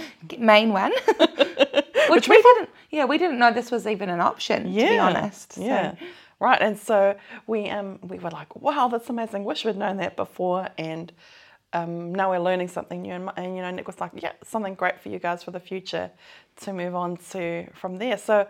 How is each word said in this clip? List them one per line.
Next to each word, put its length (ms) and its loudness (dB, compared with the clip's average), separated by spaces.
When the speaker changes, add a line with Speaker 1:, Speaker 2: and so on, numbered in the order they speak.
Speaker 1:
g-, 100 -14
main 360 6
one. 260 2
<laughs> 180 2
Which 0 -
Speaker 2:
Which 200 6
Speaker 1:
we 60 10
Speaker 2:
we 80 12
thought 120 12
Speaker 1:
didn't, 140 -2
yeah, 140 0
we 120 2
didn't 220 0
know 120 6
this 200 -4
was 160 -2
even 220 -4
an 100 -2
option, 440 0
to 60 -4
be 60 -6
Speaker 2:
Yeah. 300 4
Speaker 1:
honest. 480 -2
So. 80 -14
Speaker 2:
Yeah. 340 -2
Right. 220 2
And 160 2
so 380 2
we, 220 -4
um, 340 -8
we 160 -14
were 100 -10
like, 280 -14
"Wow, 320 0
that's 200 -4
amazing. 360 -6
Wish 200 -6
we'd 120 -2
known 200 -4
that 200 -6
before." 500 -4
And, 360 -10
um, 420 -6
now 180 0
we're 80 0
learning 180 0
something 340 -10
new. 120 -10
And, 240 -10
and, 180 -8
you 80 -8
know, 80 -8
Nick 160 -10
was 140 -16
like, 140 -8
"Yeah, 180 -10
something 320 -8
great 240 -2
for 100 -16
you 100 -8
guys 240 -6
for 80 -14
the 100 -12
future 500 -8
to 100 -10
move 200 -6
on 220 -4
to 420 -8
from 240 -10
there." 200 -4
So 320 2